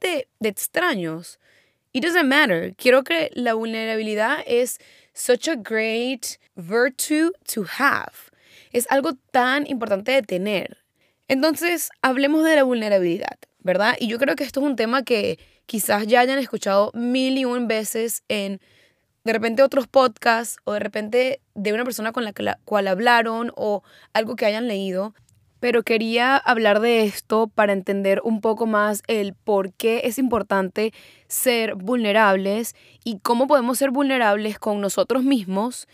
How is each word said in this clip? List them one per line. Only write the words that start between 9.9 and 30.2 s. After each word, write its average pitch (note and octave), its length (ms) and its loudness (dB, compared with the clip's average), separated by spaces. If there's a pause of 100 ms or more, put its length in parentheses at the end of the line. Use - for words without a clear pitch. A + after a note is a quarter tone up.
de C4+ 80 4
tener. F#3+ 560 -4 (500)
Entonces, D#4+ 640 0 (120)
hablemos C#4 440 2
de D#4+ 100 6
la C#4+ 80 8
vulnerabilidad, G#3 760 0 (220)
¿verdad? G3+ 400 0
Y A#3+ 80 -2
yo A3+ 100 -4
creo C#4 180 0
que C#4+ 100 -6
esto C4 160 -4
es C#4+ 40 0
un C#4 120 -2
tema A#3+ 260 0
que G#3 340 -2 (280)
quizás G#3+ 420 -2
ya A#3+ 140 4
hayan C4 180 2
escuchado G#3 540 0
mil C4 440 -2
y C4+ 60 -2
un B3 240 -2
veces A3 600 -4
en, G3 320 -4 (640)
de A3+ 80 0
repente, A3+ 280 0
otros C4+ 260 2
podcasts A#3 760 2
o G#3 80 -4
de G#3 80 -2
repente G#3+ 640 -2 (140)
de G#3 180 -2
una A#3 100 -2
persona A3+ 300 -4
con B3 100 -4
la G#3 80 -6
que G#3 120 -10
la, - 200 -2
cual G3+ 240 0
hablaron A3+ 680 2
o G#3 280 -2 (300)
algo A3+ 240 -2
que A#3 80 -2
hayan A3 240 0
leído. G3 440 -4 (460)
Pero A#3+ 240 0
quería A#3 540 0
hablar A3 420 2
de A#3 240 4
esto G#3+ 440 0
para G#3 260 2
entender G3 500 0
un A3 180 -2
poco A3+ 240 0
más G#3 400 0
el G#3 300 -4
por G3 380 -2
qué A3+ 320 -2
es A#3 120 -4
importante G#3+ 720 0 (360)